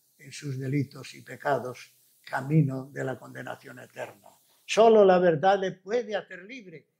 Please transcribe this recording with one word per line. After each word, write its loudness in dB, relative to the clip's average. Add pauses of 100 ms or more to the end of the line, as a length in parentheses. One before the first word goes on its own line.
(160)
en -20
sus -10
delitos -6
y -20
pecados, -8 (260)
camino -2
de -10
la -8
condenación -16
eterna. -16 (340)
Solo 6
la 6
verdad 2
le -6
puede -6
hacer -14
libre, -20 (140)